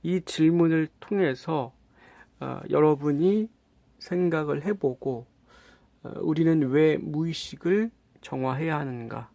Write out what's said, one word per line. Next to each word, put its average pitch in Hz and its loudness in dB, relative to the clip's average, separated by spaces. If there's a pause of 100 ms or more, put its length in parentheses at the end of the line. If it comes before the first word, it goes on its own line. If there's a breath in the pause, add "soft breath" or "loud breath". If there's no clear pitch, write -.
이 175 -2
질문을 160 4 (120)
통해서, 151 -2 (640 soft breath)
어, 131 -8 (100)
여러분이 151 2 (500)
생각을 160 -2
해보고, 135 -4 (760 soft breath)
어, - -12
우리는 160 2
왜 151 4
무의식을 165 -4 (280)
정화해야 139 -4
하는가? 117 -8